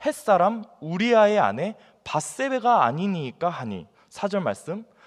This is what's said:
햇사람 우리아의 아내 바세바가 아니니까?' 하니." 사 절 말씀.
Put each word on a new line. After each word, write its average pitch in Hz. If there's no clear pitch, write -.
햇사람 214
우리아의 208
아내 123
바세바가 240
아니니까?' 160
하니." 113
사 -
절 196
말씀. 165